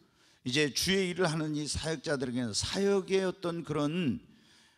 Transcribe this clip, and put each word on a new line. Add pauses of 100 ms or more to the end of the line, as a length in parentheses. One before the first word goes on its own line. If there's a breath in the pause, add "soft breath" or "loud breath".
(420 soft breath)
이제
주의
일을
하는
이
사역자들에게는
사역의
어떤
그런, (600 loud breath)